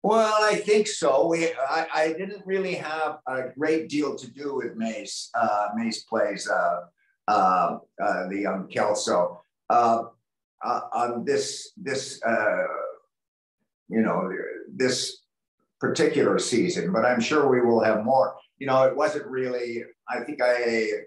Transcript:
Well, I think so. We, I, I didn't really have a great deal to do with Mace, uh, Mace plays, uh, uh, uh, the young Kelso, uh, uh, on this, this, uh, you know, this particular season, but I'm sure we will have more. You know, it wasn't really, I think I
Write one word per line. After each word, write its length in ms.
Well, 400
I 140
think 300
so. 400
We, 260
I, 420
I 200
didn't 320
really 280
have 520
a 240
great 400
deal 260
to 140
do 240
with 200
Mace, 600
uh, 400
Mace 300
plays, 440
uh, 380
uh, 500
uh, 260
the 120
young 280
Kelso, 760
uh, 360
uh, 160
on 340
this, 500
this, 460
uh, 420
you 100
know, 320
this 440
particular 580
season, 560
but 100
I'm 160
sure 300
we 100
will 240
have 180
more. 360
You 120
know, 160
it 120
wasn't 300
really, 580
I 160
think 180
I 460